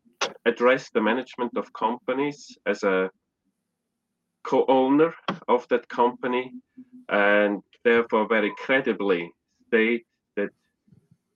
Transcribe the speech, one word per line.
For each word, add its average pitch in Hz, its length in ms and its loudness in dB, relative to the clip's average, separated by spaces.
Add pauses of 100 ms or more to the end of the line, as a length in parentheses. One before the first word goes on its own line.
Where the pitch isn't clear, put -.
(440)
address 123 460 2
the 117 100 -2
management 120 560 -4
of - 160 -6
companies 127 840 -6 (100)
as 101 160 -4
a 95 280 0 (1300)
co-owner 135 720 2 (340)
of 120 200 0
that 123 200 -2
company, 123 640 -2 (560)
and 101 540 2 (220)
therefore 117 440 2
very 104 300 0
credibly 98 720 -2 (380)
state 117 380 0 (300)
that 101 140 -4 (840)